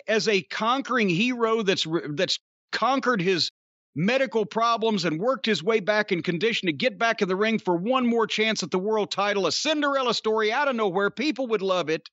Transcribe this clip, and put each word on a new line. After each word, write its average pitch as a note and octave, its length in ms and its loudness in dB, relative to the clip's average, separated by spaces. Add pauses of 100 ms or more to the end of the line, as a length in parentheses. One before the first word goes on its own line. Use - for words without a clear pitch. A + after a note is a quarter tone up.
as G#3 180 0
a G3+ 140 2
conquering A#3 680 -2
hero A3+ 520 0
that's F#3 220 0
re-, D#3+ 300 -4
that's E3+ 240 -2 (340)
conquered B3+ 480 0
his E3+ 300 0 (440)
medical A3 520 0
problems A3 580 0
and D#3+ 160 -2
worked B3 240 -2
his F#3 180 0
way A3 180 2
back G#3 320 0
in E3+ 100 0
condition F3+ 460 0
to E3 40 2
get F#3+ 260 -2
back A3+ 220 0
in G3 80 2
the F#3 80 0
ring G#3+ 220 2
for F3+ 180 0
one B3 300 0
more A3+ 200 2
chance G#3+ 360 -2
at D#3+ 80 -6
the F#3 80 0
world G#3 320 -2
title. G3 360 0
A D3 60 0
Cinderella C#4 600 0
story A3 360 0
out C#4 180 0
of C4 80 0
nowhere. G3+ 340 0
People C4 380 -2
would G#3+ 140 0
love F3+ 280 0
it. D#3+ 220 -2